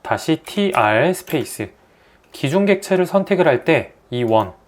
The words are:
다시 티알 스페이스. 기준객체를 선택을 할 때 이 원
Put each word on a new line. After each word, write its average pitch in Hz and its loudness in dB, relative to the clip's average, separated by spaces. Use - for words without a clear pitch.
다시 156 -2
티알 143 0
스페이스. - -8
기준객체를 190 0
선택을 190 0
할 123 2
때 139 0
이 123 -2
원 110 2